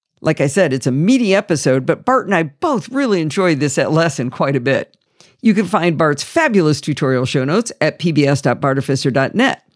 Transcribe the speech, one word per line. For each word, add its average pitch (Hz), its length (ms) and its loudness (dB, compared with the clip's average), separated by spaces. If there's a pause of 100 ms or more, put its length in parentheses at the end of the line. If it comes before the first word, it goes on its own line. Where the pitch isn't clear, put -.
(220)
Like 156 200 -2
I 139 60 2
said, 156 260 2
it's 131 120 -2
a 131 60 0
meaty 196 420 2
episode, 151 520 0
but 160 180 -2
Bart 254 220 -2
and 196 100 0
I 165 80 2
both 208 460 -4
really 208 320 0
enjoyed 160 400 0
this 147 160 -2
lesson 151 520 0
quite 139 280 -2
a - 20 -4
bit. 120 380 -4 (440)
You 220 120 4
can 196 120 0
find 170 320 0
Bart's 147 280 0
fabulous 208 560 2
tutorial 131 440 -2
show 131 200 -2
notes 190 340 -2
at 151 200 -2
P 170 120 -2
B 147 160 2
S 139 140 2
dot 127 180 0
bartificer 139 520 -2
dot 135 220 0
net. - 320 -2 (100)